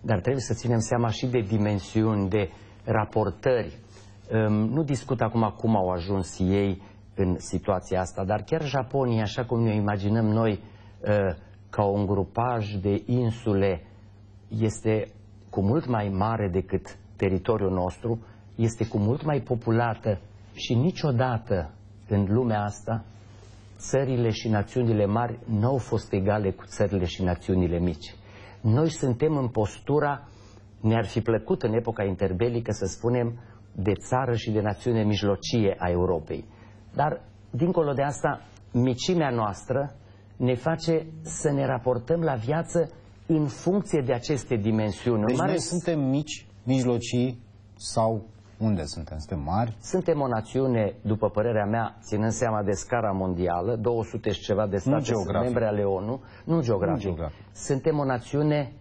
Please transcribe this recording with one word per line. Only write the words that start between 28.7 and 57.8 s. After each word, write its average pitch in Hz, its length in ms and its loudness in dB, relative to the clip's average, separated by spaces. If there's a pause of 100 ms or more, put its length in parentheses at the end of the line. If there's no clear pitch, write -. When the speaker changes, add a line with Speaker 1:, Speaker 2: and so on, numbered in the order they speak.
Speaker 1:
suntem 147 460 0
în 131 120 -2
postura, 143 800 0 (520)
ne-ar 110 260 2
fi - 140 -2
plăcut 113 420 0
în 107 100 0
epoca 110 320 0
interbelică 104 680 0
să 101 140 -4
spunem, 117 520 0 (340)
de 98 200 0
țară 127 420 0
și 110 160 -4
de 107 100 2
națiune 107 420 0
mijlocie 104 760 2
a 90 120 0
Europei. 87 540 0 (500)
Dar, 147 260 0 (300)
dincolo 160 420 2
de 135 100 0
asta, 143 380 -2 (320)
micimea 131 580 2
noastră 120 640 -2 (420)
ne 127 180 2
face 160 520 0 (160)
să - 280 -2
ne 139 160 2
raportăm 127 540 0
la 156 140 2
viață 156 560 0 (360)
în 156 200 4
funcție 175 600 0
de 131 60 2
aceste 123 440 -2
dimensiuni. 107 640 2
În 104 60 2
Speaker 2:
Deci 127 100 2
Speaker 1:
mare 175 140 2
Speaker 2:
noi 180 100 2
suntem 170 400 -2
mici, 139 460 -2 (180)
mijlocii 123 800 0 (340)
sau 113 480 0 (340)
unde 101 260 0
suntem? 76 340 -10
Suntem 78 260 -6
mari? 107 380 0
Speaker 1:
Suntem 170 380 0
o 135 80 0
națiune, 117 760 0
după 107 280 0
părerea 107 340 0
mea, 107 360 -2
ținând 107 320 -2
seama 110 300 0
de 98 100 0
scara 110 380 -2
mondială, 92 680 0
două 113 280 0
sute 110 260 -4
și 80 100 -4
ceva 107 260 0
de 98 80 -2
Speaker 2:
Nu 101 60 2
Speaker 1:
state 139 240 2
sunt 220 120 0
Speaker 2:
geografic. 185 280 0
Speaker 1:
membre 120 220 2
ale 104 160 0
onu, 101 380 -2 (240)
nu 165 180 2
geografic. 98 320 2
Speaker 2:
Nu - 60 -2
geografic. 82 520 -6
Speaker 1:
Suntem 147 460 -2